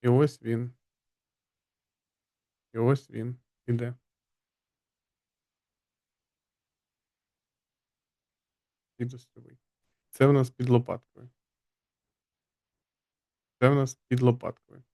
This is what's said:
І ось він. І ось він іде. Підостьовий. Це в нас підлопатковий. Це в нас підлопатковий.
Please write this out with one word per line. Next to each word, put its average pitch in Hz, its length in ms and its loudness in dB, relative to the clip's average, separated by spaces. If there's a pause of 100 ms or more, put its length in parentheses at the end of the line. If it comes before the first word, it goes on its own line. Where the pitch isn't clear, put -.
І 123 60 -2
ось 131 340 2
він. 117 320 -6 (2000)
І 113 40 -10
ось 127 320 0
він 117 260 -12 (320)
іде. 120 280 -4 (4000)
Підостьовий. 123 600 -14 (520)
Це - 180 2
в 143 60 6
нас 131 160 2
підлопатковий. 123 800 -4 (2250)
Це 127 100 4
в 143 60 2
нас 135 200 -2 (120)
підлопатковий. 123 760 -2 (100)